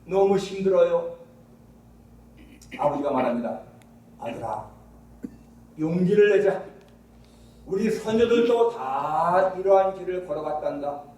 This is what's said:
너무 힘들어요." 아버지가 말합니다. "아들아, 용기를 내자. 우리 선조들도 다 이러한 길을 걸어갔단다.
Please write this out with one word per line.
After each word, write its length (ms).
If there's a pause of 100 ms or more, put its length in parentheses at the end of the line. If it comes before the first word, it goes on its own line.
너무 300
힘들어요." 800 (1600)
아버지가 340
말합니다. 480 (580)
"아들아, 500 (1120)
용기를 600
내자. 240 (1040)
우리 240
선조들도 800
다 840
이러한 420
길을 280
걸어갔단다. 760 (160)